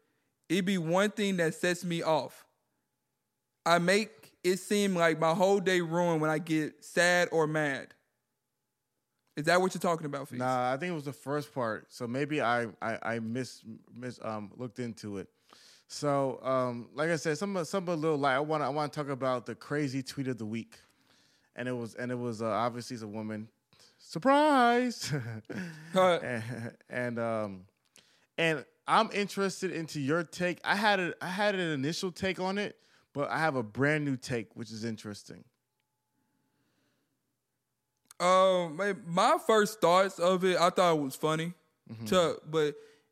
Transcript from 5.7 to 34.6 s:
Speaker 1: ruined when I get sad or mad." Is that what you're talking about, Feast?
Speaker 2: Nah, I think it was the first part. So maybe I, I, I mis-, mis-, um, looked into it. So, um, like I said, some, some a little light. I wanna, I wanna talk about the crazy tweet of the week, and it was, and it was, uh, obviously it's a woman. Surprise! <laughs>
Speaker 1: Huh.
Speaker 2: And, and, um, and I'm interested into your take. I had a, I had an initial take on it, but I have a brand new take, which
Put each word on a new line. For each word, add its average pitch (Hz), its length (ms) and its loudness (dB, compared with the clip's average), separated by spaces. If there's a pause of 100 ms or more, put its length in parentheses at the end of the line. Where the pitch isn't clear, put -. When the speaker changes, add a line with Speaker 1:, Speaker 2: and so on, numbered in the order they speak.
Speaker 1:
ruined 170 400 0
when 156 100 2
I 156 80 0
get 156 460 -2
sad 175 480 4
or 160 140 2
mad." 151 480 -2 (1400)
Is 147 80 -6
that 170 180 4
what 185 100 0
you're 175 80 -8
talking 165 260 0
about, 139 220 -8
Feast? 123 120 -8
Speaker 2:
Nah, 127 320 0
I 139 40 -2
think 180 140 -6
it 175 40 -4
was 147 120 -6
the 139 80 -6
first 143 400 -6
part. 110 360 -4
So - 160 -10
maybe 139 360 -2
I, 120 240 2 (160)
I, 110 200 -4
I 117 180 -4
mis-, 120 420 -6 (320)
mis-, 120 280 -12
um, 107 340 -8
looked 120 240 -10
into 107 380 -8
it. 92 100 -10 (580)
So, 139 560 -2
um, 123 520 0
like 147 140 0
I 170 80 2
said, 151 220 -2
some, 196 260 -4
some 180 240 -4
a 180 60 0
little 156 240 0
light. 135 160 4
I 135 60 2
wanna, 151 260 0
I - 20 0
wanna 147 220 -2
talk 143 180 -6
about 127 380 -2
the 117 80 -8
crazy 139 480 -4
tweet 131 260 -8
of 127 80 -4
the 110 80 -8
week, 110 320 -8 (800)
and 123 120 -6
it 127 40 -4
was, 117 220 -8
and 123 180 -6
it 123 60 -4
was, 120 240 -6
uh, 113 60 -2
obviously 113 460 -2
it's 110 100 -12
a 107 40 -10
woman. 107 400 -8 (500)
Surprise! 254 1200 4
<laughs> 156 760 -10
Speaker 1:
Huh. 185 280 6
Speaker 2:
And, 117 500 -6 (180)
and, 123 280 -4
um, 107 460 -4 (720)
and 160 280 0 (220)
I'm 208 260 4
interested 196 600 -4
into 151 280 -6
your 151 220 0
take. 180 420 -4
I 165 120 2
had 208 240 2
a, 170 220 -4
I 160 60 -6
had 208 260 0
an 185 60 -2 (100)
initial 156 420 -4
take 190 280 -4
on 190 180 -2
it, 208 180 -6 (380)
but 139 160 -4
I 120 80 -2
have 156 180 2
a 127 60 0
brand 139 420 0
new 139 120 0
take, 120 380 -6
which 113 160 -12